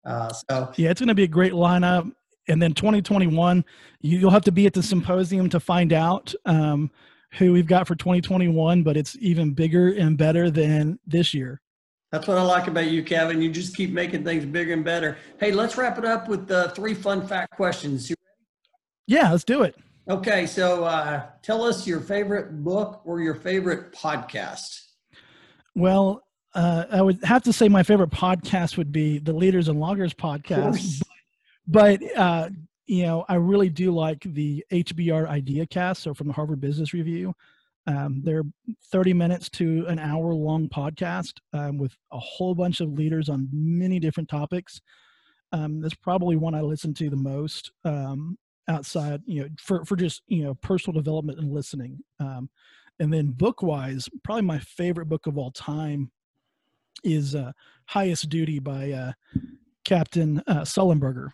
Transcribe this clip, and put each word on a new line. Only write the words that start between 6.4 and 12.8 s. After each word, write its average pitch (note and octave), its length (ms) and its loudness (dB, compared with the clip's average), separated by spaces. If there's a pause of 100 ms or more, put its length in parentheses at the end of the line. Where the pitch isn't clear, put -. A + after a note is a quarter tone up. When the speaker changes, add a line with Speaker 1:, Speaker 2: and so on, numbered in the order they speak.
Speaker 2:
um, D3+ 460 2 (420)
who F3+ 200 6
we've F3 140 6
got F3+ 200 4
for F3 80 -2
twenty F3+ 260 2
twenty-one, E3+ 600 2
but D3+ 140 2
it's D3 220 -4
even E3+ 340 0
bigger E3 360 4
and D#3+ 280 2
better D#3+ 320 4
than D3+ 560 2
this E3+ 280 0
year. C3+ 280 -8 (500)
Speaker 1:
That's D#3 160 -4
what F3+ 120 2
I - 20 4
like F3+ 260 2
about E3 200 0